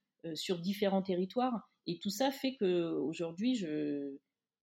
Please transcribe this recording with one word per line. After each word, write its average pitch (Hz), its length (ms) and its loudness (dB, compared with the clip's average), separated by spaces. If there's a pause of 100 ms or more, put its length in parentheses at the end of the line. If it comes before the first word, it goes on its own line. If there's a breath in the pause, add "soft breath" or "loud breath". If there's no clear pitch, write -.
(260)
euh, 165 80 -4
sur 175 240 -2
différents 190 460 2
territoires. 190 680 0 (160)
Et 170 140 -4
tout 208 100 -4
ça 262 220 2
fait 262 240 -2
que 180 340 4
aujourd'hui, 165 640 0
je, 147 640 -2 (460)